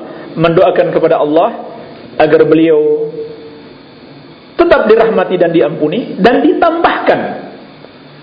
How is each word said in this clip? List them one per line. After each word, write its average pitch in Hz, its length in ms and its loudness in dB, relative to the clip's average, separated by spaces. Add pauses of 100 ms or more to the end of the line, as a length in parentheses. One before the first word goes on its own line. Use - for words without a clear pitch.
(380)
mendoakan 170 560 2
kepada - 280 0
Allah 156 280 2 (680)
agar 156 280 4
beliau 151 640 2 (1400)
tetap 339 320 2
dirahmati 196 520 0
dan 170 120 2
diampuni 156 720 -2
dan 262 240 2
ditambahkan 339 720 0 (1040)